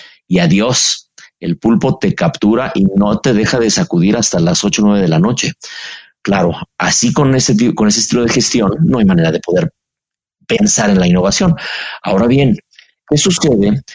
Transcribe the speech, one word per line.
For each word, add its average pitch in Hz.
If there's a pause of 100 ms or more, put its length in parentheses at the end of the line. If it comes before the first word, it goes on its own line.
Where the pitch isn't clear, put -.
(280)
y -
adiós. 123 (320)
El -
pulpo 120
te -
captura 107
y 98 (120)
no 104
te 131
deja 113
de 113
sacudir 95
hasta 107
las 85
ocho 104
o 104
nueve 101
de 92
la 80
noche. 113 (680)
Claro, 92 (240)
así -
con 135
ese 131
ti-, 107
con 107
ese 104
estilo 120
de 120
gestión 113 (120)
no 131
hay 107
manera 82
de -
poder 87 (760)
pensar 107
en 95
la 90
innovación. 92 (480)
Ahora 101
bien, 127 (500)
¿qué 147
sucede 127 (140)